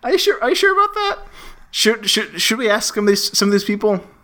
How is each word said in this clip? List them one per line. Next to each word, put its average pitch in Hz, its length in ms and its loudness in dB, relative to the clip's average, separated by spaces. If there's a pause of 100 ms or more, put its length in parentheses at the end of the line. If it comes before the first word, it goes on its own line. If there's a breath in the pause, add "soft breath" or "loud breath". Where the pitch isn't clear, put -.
Are 233 80 -4
you 381 60 2
sure? - 260 0
Are 240 60 2
you 349 60 2
sure 381 180 2
about 415 220 2
that? 403 220 -2 (540 loud breath)
Should, 214 380 0
should, 185 320 -2
should 220 160 0
we 240 120 0
ask 208 260 0
them 208 100 -2
these, 202 320 0
some 202 120 2
of - 20 2
these 196 120 2
people? 202 380 0 (220)